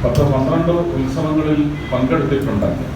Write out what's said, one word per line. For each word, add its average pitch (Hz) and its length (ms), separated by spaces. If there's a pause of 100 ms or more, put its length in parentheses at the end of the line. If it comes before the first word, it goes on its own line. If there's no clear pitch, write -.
പത്തോ 147 200 (100)
പന്ത്രണ്ടോ 165 420 (220)
ഉത്സവങ്ങളിൽ 151 640 (320)
പങ്കെടുത്തിട്ടുണ്ടെങ്കിൽ 131 1040